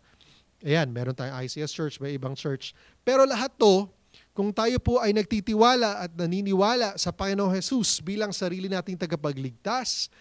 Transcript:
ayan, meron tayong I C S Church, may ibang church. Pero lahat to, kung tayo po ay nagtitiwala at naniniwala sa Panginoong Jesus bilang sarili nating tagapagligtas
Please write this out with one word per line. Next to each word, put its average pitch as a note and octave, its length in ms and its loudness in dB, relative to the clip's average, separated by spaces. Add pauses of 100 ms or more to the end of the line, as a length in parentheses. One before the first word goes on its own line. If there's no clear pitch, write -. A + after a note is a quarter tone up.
(640)
ayan, D3 260 2
meron B2 240 -4
tayong C3+ 240 -8
I C3 140 -8
C D3+ 100 -8
S D3+ 140 -8
Church, D3+ 260 -6
may C#3 160 -6
ibang C3 160 -6
church. C3+ 400 -6 (320)
Pero C4+ 220 6
lahat C4 340 -2
to, G3 300 6 (460)
kung G3+ 160 -2
tayo A#3 240 2
po A#3+ 240 2
ay G#3+ 160 2
nagtitiwala G#3+ 880 2
at E3+ 80 -12
naniniwala G3 800 2
sa - 160 -4
Panginoong G3 480 0
Jesus A3 400 0
bilang G3+ 320 -4
sarili F#3 400 -6
nating F#3 240 -4
tagapagligtas D#3 1300 -6